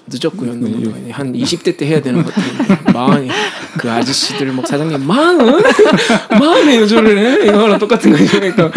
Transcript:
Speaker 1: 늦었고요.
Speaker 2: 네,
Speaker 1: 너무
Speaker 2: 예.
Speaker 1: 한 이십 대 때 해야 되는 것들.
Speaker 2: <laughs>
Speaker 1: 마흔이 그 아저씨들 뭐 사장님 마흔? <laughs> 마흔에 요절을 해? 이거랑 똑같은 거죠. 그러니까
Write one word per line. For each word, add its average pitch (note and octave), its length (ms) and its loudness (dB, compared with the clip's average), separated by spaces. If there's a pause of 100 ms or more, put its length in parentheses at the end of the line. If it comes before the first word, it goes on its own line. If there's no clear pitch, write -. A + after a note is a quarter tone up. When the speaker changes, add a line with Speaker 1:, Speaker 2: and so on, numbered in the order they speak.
Speaker 1:
늦었고요. C3+ 460 -6
Speaker 2:
네, A#2+ 160 -6
Speaker 1:
너무 A2+ 380 -6
Speaker 2:
예. A#2+ 40 -14
Speaker 1:
한 B2+ 240 -8
이십 C#3 280 -4
대 F3 120 -2
때 C#3+ 120 -6
해야 D#3 140 2
되는 C3+ 220 -2
것들. F3 180 -4 (240)
Speaker 2:
<laughs> F#3 280 2
Speaker 1:
마흔이 C3 360 0 (500)
그 A#2+ 120 -4
아저씨들 C3 640 -4
뭐 B2+ 120 -6
사장님 C#3+ 400 -4
마흔? D4+ 340 2
<laughs> C4 880 2 (100)
마흔에 D4+ 380 4
요절을 A3 400 2
해? B3+ 300 2
이거랑 G#3 320 2
똑같은 G#3+ 320 2
거죠. D#3+ 140 4 (140)
그러니까 F3+ 380 0